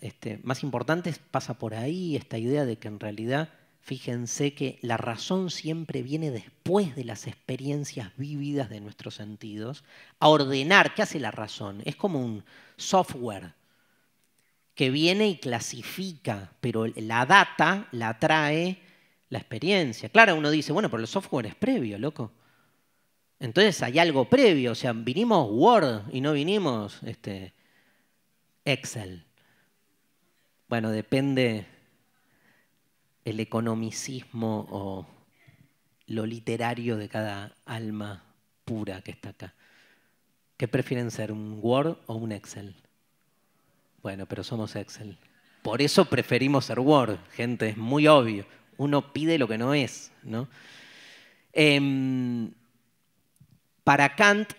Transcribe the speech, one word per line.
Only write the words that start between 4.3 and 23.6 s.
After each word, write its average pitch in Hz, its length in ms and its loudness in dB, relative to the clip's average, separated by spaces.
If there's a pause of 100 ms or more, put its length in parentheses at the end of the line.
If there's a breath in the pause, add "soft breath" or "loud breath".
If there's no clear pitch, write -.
que 135 280 -6
la 117 160 -2
razón 165 520 -4
siempre 156 520 -6
viene 151 280 -4
después 165 640 -2
de 131 100 -8
las 117 200 -12
experiencias 131 920 -8
vívidas 143 520 -4
de 104 120 -12
nuestros 107 340 -14
sentidos, 107 680 -12 (340 loud breath)
a 151 80 8
ordenar. 147 680 6
¿Qué 214 100 0
hace 165 180 -4
la 110 100 -4
razón? 104 540 -10
Es 147 100 -6
como 175 240 -2
un 110 240 -6 (320 loud breath)
software 113 800 -2 (1200)
que 131 140 2
viene 175 400 4
y 165 80 -4
clasifica, 123 1200 -8
pero 110 280 -2
la 113 380 -2
data 185 640 6
la 113 280 -4
trae 160 640 2 (480 soft breath)
la 117 100 -6
experiencia. 147 720 -2
Claro, 214 260 8
uno 151 160 0
dice, 151 200 0
"Bueno, 190 180 0
pero 117 120 -4
el 113 60 -6
software 147 400 -4
es - 80 -12
previo, 156 420 -2
loco". 120 340 -6 (1080)
Entonces 170 440 2